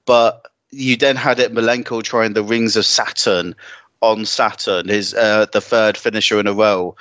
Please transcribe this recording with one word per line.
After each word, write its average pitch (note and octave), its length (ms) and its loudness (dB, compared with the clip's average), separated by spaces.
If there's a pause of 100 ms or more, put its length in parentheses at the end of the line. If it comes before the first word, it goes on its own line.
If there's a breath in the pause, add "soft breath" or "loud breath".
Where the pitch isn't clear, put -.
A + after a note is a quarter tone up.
But A#2 420 2 (240)
you C3 260 -2
then C3+ 200 2
had B2 220 0
it A#2 160 0
Malenko A#2 480 -2
trying A2 320 -2
the G#2+ 80 0
Rings A2+ 340 0
of G#2 80 2
Saturn F2+ 720 -2 (480 loud breath)
on A2 240 2
Saturn, G2 600 -2
his, G2+ 260 -2
uh, G#2+ 380 2
the G#2 80 0
third G#2+ 360 0
finisher G#2+ 420 -2
in G2+ 80 0
a G2+ 60 0
row, G2+ 480 0